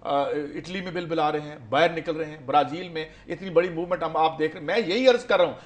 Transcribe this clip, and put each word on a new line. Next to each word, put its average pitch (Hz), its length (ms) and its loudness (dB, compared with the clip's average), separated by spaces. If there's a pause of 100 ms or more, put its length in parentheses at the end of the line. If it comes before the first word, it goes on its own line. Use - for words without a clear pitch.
अ, 143 260 0 (260)
इटली 180 260 -8
में 180 120 -8
बिलबिला 160 360 0
रहे 151 120 -2
हैं, 147 280 -14
बाहर 160 240 4
निकल 165 200 -4
रहे 156 160 -6
हैं, 151 180 -14
ब्राज़ील 147 420 2
में 160 200 -8 (200)
इतनी 175 200 -8
बड़ी 175 200 4
मूवमेंट 170 340 -4
हम, 165 140 -4
आप 160 220 2
देख 156 160 -2
रहे 175 60 -14
हैं। 147 60 -8
मैं 196 200 0
यही 240 200 2
अर्ज़ 240 200 6
कर 196 120 4
रहा 175 80 6
हूँ, 135 180 -8